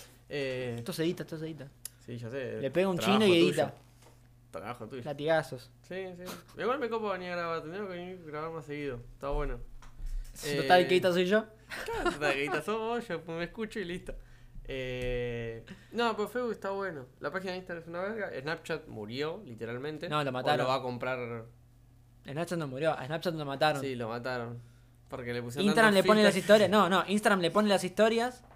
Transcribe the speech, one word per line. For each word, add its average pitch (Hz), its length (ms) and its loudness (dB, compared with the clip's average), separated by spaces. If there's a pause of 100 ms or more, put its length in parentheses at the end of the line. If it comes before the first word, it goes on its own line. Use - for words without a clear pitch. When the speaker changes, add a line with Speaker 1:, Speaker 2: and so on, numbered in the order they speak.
(300)
Speaker 1:
Eh, 127 480 -4
Speaker 2:
Esto 120 160 -6
se 160 100 0
edita, 170 200 0
esto 160 140 -10
se 156 80 -8
edita. 143 240 -10 (360)
Speaker 1:
Sí, 120 120 -8
ya 117 120 -10
sé. 117 320 -6
Speaker 2:
Le 131 100 0
pega 180 160 4
un 180 100 0
Speaker 1:
Trabajo 180 260 4
Speaker 2:
chino 190 100 8
y 170 60 6
Speaker 1:
tuyo. 175 100 8 (140)
Speaker 2:
edita. - 100 -4 (800)
Speaker 1:
Trabajo 107 360 -10
tuyo. 131 160 -10
Speaker 2:
Latigazos. 147 640 -2 (120)
Speaker 1:
Sí, 185 240 -10 (100)
sí. 180 460 -12
Igual 247 180 0
me 240 80 -2
copa 214 260 -2
venir 180 180 -6
a 175 40 -4
grabar, 165 260 -4
tendríamos 185 300 -8
que 175 60 -8
venir 180 260 -12
a 156 40 -14
grabar 151 240 -8
más 160 140 -10
seguido. 143 340 -6 (140)
Está 139 160 -8
bueno. 143 300 -2 (720)
Speaker 2:
Si 147 220 -4
total, 139 260 6
Speaker 1:
Eh, 175 60 4
Speaker 2:
¿qué 185 80 4
edita 180 160 4
soy 180 140 4
yo? 214 180 4 (420)
Speaker 1:
Claro, 440 260 -2
total, 147 220 0
que 135 60 0
edita 147 220 0
sos 208 180 -2
vos, 233 280 -2
yo 165 200 -4
me 165 160 -4
escucho 214 380 -6
y - 40 -2
listo. 175 280 -8 (520)
Eh, 123 1000 -4 (260)
no, 226 240 0
pero 208 120 -2
Facebook 247 260 -2
está - 180 -6
bueno. 185 340 -6 (140)
La 147 120 -6
página 185 200 -6
de 185 80 -4
Instagram 170 240 -10
es 160 60 -16
una 175 120 -6
verga. 202 300 -4 (100)
Snapchat 160 460 -6
murió, 127 580 -6
literalmente. 123 640 -8
Speaker 2:
No, 151 140 0
lo 135 60 0
Speaker 1:
O 127 40 -4
Speaker 2:
mataron. 139 320 2
Speaker 1:
lo - 40 0
va 131 60 4
a 131 60 0
comprar 123 640 -4 (800)
Speaker 2:
Snapchat 170 320 -4
no 156 100 -4
murió, 143 300 0
a 127 80 -8
Snapchat 165 300 -4
lo 151 100 -4
mataron. 143 360 2
Speaker 1:
Sí, 135 140 -4
lo 117 140 -4
mataron. 120 500 -4 (500)
Porque 123 240 -8
le 120 100 -4
pusieron 123 240 0
Speaker 2:
Instagram 220 260 8
Speaker 1:
tantos 190 120 8
Speaker 2:
le - 20 0
pone 214 160 8
las 202 100 8
Speaker 1:
filtros. 190 220 8
Speaker 2:
historias, 202 140 8
no, 196 200 6
no, 185 180 4
Instagram 208 340 4
le 165 100 2
pone 208 180 4
las 185 140 4
historias 226 600 2 (120)